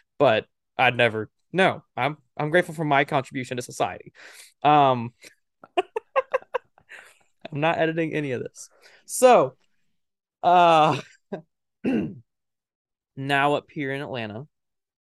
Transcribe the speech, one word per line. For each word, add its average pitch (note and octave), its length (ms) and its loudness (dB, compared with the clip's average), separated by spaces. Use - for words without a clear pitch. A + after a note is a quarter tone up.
but A#2 280 2
I'd B2 180 2
never, A2 320 0
no, E3+ 300 0
I'm, C#3+ 220 -4
I'm D3+ 140 -4
grateful E3+ 240 0
for D#3+ 100 -6
my D3 200 2
contribution C3+ 520 -6
to B2 60 -8
society. - 500 -8
Um, C3+ 500 4
<laughs> - 0 -
I'm C#3+ 80 -8
not E3 180 0
editing D#3+ 360 -2
any D3 160 -6
of A#2 120 -6
this. - 280 -18
So, G3+ 480 4
uh, E3 560 4
<clears throat> - 1300 -10
now C#3 380 0
up - 160 -6
here C#3 220 -8
in C#3 100 -8
Atlanta, A#2 440 -10